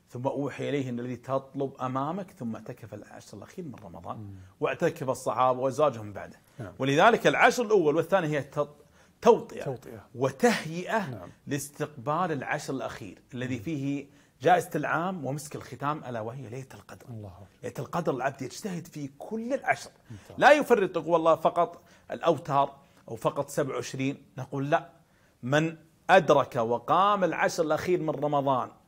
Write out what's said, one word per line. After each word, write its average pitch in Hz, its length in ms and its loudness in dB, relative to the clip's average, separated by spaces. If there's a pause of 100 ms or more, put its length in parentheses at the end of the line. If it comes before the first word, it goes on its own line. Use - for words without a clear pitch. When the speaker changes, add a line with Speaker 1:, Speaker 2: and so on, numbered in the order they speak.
Speaker 1:
ثم 123 180 -4
أوحي 131 420 -4
إليه: 135 200 -2
"إن 120 100 -6
الذي 123 160 -8
تطلب 135 680 -4
أمامك". 143 500 -4
ثم 113 240 -8
اعتكف 110 380 -14
العشر 107 440 -16
الأخير 131 280 -14
من 117 180 -12
رمضان. 90 340 -12
Speaker 2:
مم. 101 160 -12 (260)
Speaker 1:
واعتكف 143 500 0
الصحابة 127 500 2
وأزواجهم 123 540 0
بعده. 85 260 -14 (200)
Speaker 2:
نعم. 98 200 -12
Speaker 1:
ولذلك 165 480 6
العشر 185 380 6
الأول 175 300 4
والثاني 165 320 0
هي 147 160 -2
تط-، - 400 -8 (380)
توطئة - 420 4
Speaker 2:
توطئة. 123 420 -10 (100)
Speaker 1:
وتهيئة 175 960 0
Speaker 2:
نعم. 101 200 -12 (180)
Speaker 1:
لاستقبال 147 840 -4
العشر 139 420 -4
الأخير 113 480 -10 (120)
الذي 127 240 -6
Speaker 2:
مم. 113 60 -10
Speaker 1:
فيه 143 440 -4 (340)
جائزة 170 340 4
العام 151 500 -2
ومسك 143 300 -8
الختام، 139 480 -8
ألا 123 180 -8
وهي 117 280 -10
ليلة 131 240 -12
القدر. - 360 -20
Speaker 2:
الله 110 180 -12
أكبر. 92 200 -20 (160)
Speaker 1:
ليلة 113 160 -8
القدر 156 360 -2
العبد 131 260 -4
يجتهد 170 460 -8
في 143 220 -10 (100)
كل 226 340 -8
العشر. - 360 -2 (220)
Speaker 2:
ممتاز. 104 260 -16
Speaker 1:
لا 214 140 10
يفرط 233 460 4
يقول: 156 100 -6
"والله 165 280 6
فقط 170 460 0 (300)
الأوتار 139 600 2 (360)
أو 117 60 -10
فقط 143 340 -2
سبعة 131 260 -2
وعشرين". 131 500 -4 (120)
نقول: 139 320 -6
"لا، 160 200 0 (540)
من 156 320 2 (340)
أدرك 156 460 6
وقام 151 680 2
العشر 170 400 0
الأخير 156 380 0
من 156 80 -4
رمضان 139 600 0 (180)